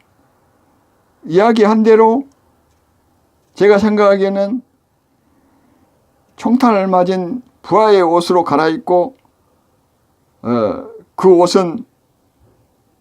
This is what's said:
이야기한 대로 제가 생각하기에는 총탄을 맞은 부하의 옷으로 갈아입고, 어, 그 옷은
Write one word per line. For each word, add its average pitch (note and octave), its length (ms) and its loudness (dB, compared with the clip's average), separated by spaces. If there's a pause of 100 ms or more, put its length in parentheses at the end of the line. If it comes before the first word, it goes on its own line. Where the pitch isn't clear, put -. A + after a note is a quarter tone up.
(1200)
이야기한 A3 580 0
대로 A3+ 460 2 (1300)
제가 G3+ 240 2
생각하기에는 G3+ 840 -2 (1700)
총탄을 A3+ 500 0
맞은 F#3 560 -2 (200)
부하의 G3+ 400 2
옷으로 F3 420 0
갈아입고, D#3+ 720 -2 (1300)
어, A2 480 -6 (260)
그 F#3 180 4
옷은 F3 520 0 (1160)